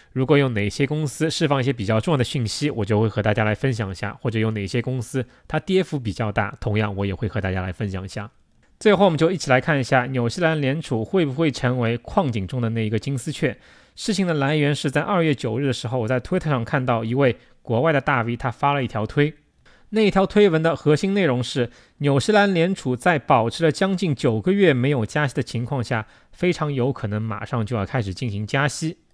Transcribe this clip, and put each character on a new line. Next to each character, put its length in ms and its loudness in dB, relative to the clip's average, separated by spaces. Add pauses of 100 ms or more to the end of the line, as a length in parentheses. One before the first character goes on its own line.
(140)
如 120 -2
果 120 4
有 120 4
哪 200 -2
些 180 0
公 180 -2
司 240 -2
释 160 -2
放 140 2
一 40 0
些 100 0
比 120 -6
较 140 2
重 140 0
要 40 2
的 60 2
讯 240 -2
息， 220 -4
我 160 -2
就 160 2
会 80 2
和 120 -2
大 120 2
家 100 0
来 100 0
分 200 -2
享 180 -4
一 40 -8
下； 260 -8
或 100 -4
者 80 -2
有 120 0
哪 140 -4
些 160 -2
公 200 -4
司 240 -4 (240)
它 100 -2
跌 240 0
幅 160 -6
比 140 -4
较 180 -4
大， 300 -2
同 160 -2
样 180 0
我 100 -2
也 80 -2
会 140 -4
和 140 -4
大 100 -2
家 100 -2
来 120 -4
分 160 -6
享 160 -8
一 20 -10
下。 220 -10 (500)
最 140 4
后 100 4
我 60 8
们 80 2
就 120 4
一 60 -2
起 140 -2
来 100 6
看 180 0
一 60 0
下 220 2
纽 240 -2
西 100 -6
兰 220 2
联 200 0
储 220 -2
会 220 2
不 80 -2
会 180 2
成 280 0
为 180 0
矿 340 -2
井 160 -2
中 140 -6
的 80 0
那 160 -2
一 40 -2
个 80 0
金 200 -4
丝 160 -8
雀。 240 -4 (400)
事 160 -4
情 120 0
的 100 0
来 200 0
源 180 2
是 160 -4
在 120 0
二 200 0
月 140 2
九 240 -4
日 80 -2
的 60 0
时 160 -8
候， 100 -2
我 80 -2
在 140 0
Twitter 240 -4
上 180 -2
看 220 -2
到 180 0
一 100 -4
位 220 2 (260)
国 200 0
外 100 2
的 80 2
大 220 0
V， 160 -4
他 120 -4
发 220 0
了 100 0
一 60 0
条 180 -4
推。 280 0 (560)
那 120 0
一 100 4
条 140 4
推 240 6
文 120 2
的 140 2
核 220 2
心 160 -2
内 120 2
容 160 2
是， 300 -4 (280)
纽 200 2
西 140 2
兰 200 6
联 220 2
储 180 -4
在 240 2
保 320 2
持 140 -4
了 80 4
将 240 0
近 180 0
九 260 0
个 120 0
月 220 6
没 160 2
有 160 0
加 200 0
息 80 -2
的 80 -2
情 220 -6
况 180 -4
下， 240 -4 (280)
非 180 0
常 200 -2
有 200 0
可 160 -6
能 140 -2
马 240 -6
上 200 -2
就 80 -6
要 120 0
开 160 -2
始 120 -4
进 160 -6
行 160 -4
加 220 0
息， 300 -6 (160)